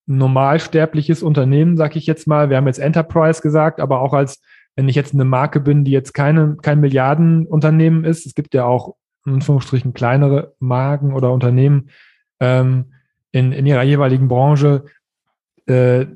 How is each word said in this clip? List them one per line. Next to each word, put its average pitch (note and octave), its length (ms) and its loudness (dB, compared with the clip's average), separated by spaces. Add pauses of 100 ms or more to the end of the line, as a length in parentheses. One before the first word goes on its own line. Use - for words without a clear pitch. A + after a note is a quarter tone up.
normalsterbliches D3 1160 0
Unternehmen, D3+ 520 2
sag D#3 200 -2
ich D#3 100 -8
jetzt D#3 220 -4
mal, D3 220 2
wir C3+ 60 0
haben C#3 120 0
jetzt B2+ 100 -4
Enterprise D#3+ 640 -2
gesagt, D#3 380 0
aber C#3 200 -2
auch C3 120 -4
als, C#3 280 -2 (360)
wenn C3+ 120 0
ich C3 60 0
jetzt C#3+ 180 -2
eine C#3 120 0
Marke C3 340 0
bin, C#3+ 260 0
die C#3 80 -2
jetzt C3+ 220 -2
keine, D3+ 480 0
kein D3 160 0
Milliardenunternehmen D#3+ 1300 2
ist, D#3+ 200 -4
es - 120 -18
gibt - 180 -6
ja B2+ 100 0
auch B2 300 -2 (320)
in C3+ 80 -2
Anführungsstrichen C3+ 580 -2
kleinere C#3 680 0
Marken C3+ 540 -2
oder C3 200 0
Unternehmen, C3 580 2 (500)
ähm, B2+ 520 0 (380)
in, B2+ 220 0
in C#3 140 -2
ihrer C3+ 160 2
jeweiligen C3+ 460 0
Branche, C#3 560 2 (840)
äh, B2+ 500 2